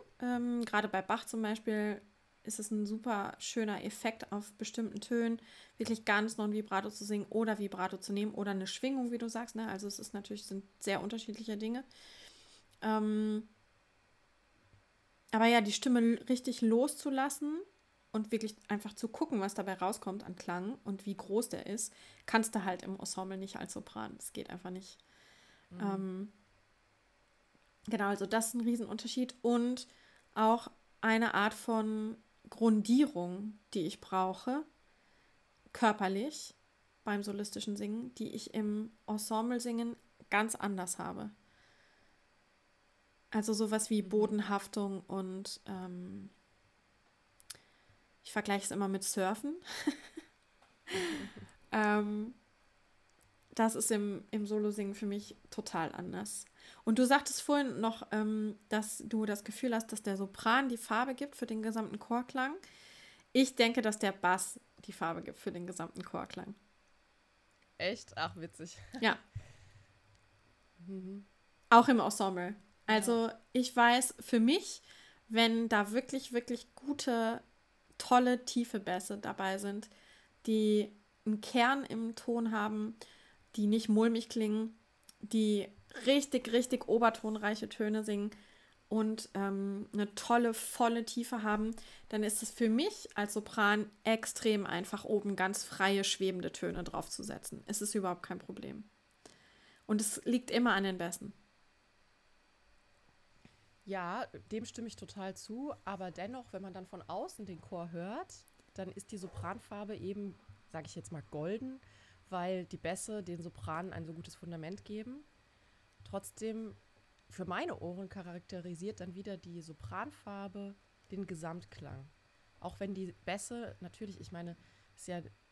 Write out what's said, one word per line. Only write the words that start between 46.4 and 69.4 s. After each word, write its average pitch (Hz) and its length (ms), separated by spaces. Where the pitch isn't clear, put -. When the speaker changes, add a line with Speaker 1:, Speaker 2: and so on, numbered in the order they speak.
Speaker 1:
ich - 80
vergleiche 202 340
es - 60
immer 196 160
mit 190 160
Surfen. 214 580
<laughs> - 40
Ähm, 208 640
das 220 220
ist - 160
im, 202 400
im 208 140
Solo-Singen 208 500
für 214 100
mich 202 300
total 165 440
anders. 180 520
Und 226 160
du 254 60
sagtest 277 360
vorhin 285 380
noch, 220 320
ähm, 214 460
dass 214 360
du 214 200
das 208 180
Gefühl 233 300
hast, 226 180
dass 214 120
der 196 140
Sopran 226 520
die 240 80
Farbe 247 380
gibt 285 200
für 240 100
den 220 160
gesamten 214 380
Chorklang. 254 540
Ich 262 220
denke, 240 260
dass 214 180
der 196 120
Bass 185 480
die 202 80
Farbe 165 280
gibt - 180
für 185 120
den 175 160
gesamten 175 360
Chorklang. 185 520
Speaker 2:
Echt? 196 400
Ach, 165 200
witzig. 170 400
Speaker 1:
Ja. 226 220
Speaker 2:
<laughs> - 40